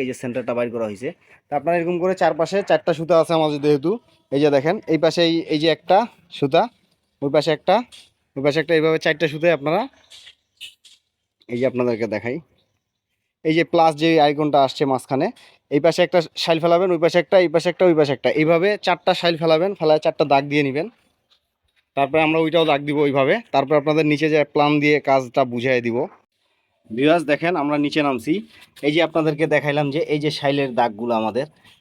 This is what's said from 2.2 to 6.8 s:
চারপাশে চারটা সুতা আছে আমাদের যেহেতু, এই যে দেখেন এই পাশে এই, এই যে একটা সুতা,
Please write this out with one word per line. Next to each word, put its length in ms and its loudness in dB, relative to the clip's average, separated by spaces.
চারপাশে 360 0
চারটা 280 0
সুতা 240 0
আছে 160 -4
আমাদের 260 0
যেহেতু, 260 0
এই 100 0
যে 140 6
দেখেন 200 0
এই 120 2
পাশে 240 0
এই, 60 0
এই 80 0
যে 140 0
একটা 220 2
সুতা, 240 2